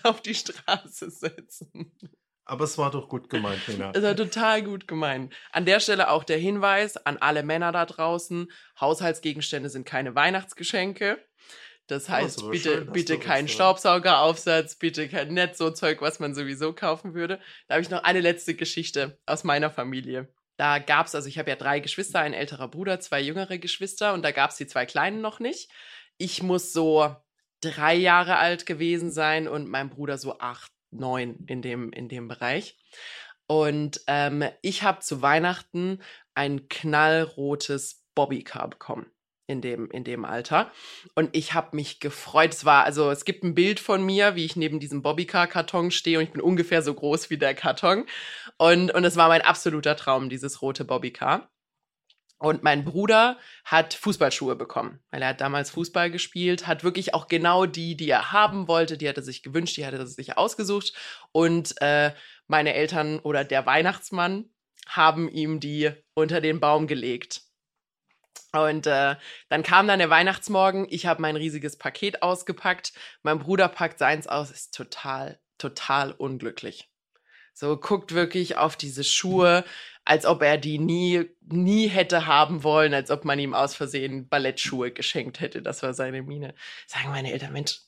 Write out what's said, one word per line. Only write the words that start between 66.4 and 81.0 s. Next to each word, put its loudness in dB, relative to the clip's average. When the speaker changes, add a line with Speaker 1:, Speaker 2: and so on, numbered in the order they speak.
Speaker 1:
den 0
Baum 4
gelegt. -6
Und, 0
äh, 2
dann 0
kam 6
dann 4
der 4
Weihnachtsmorgen, 4
ich -8
hab 2
mein -2
riesiges -6
Paket -6
ausgepackt, -2
mein 2
Bruder 4
packt -4
seins 2
aus, -4
ist -18
total, -10
total -2
unglücklich. -10
So, -2
guckt -4
wirklich 0
auf 2
diese -8
Schuhe, 4
als 4
ob 4
er 4
die -4
nie, 2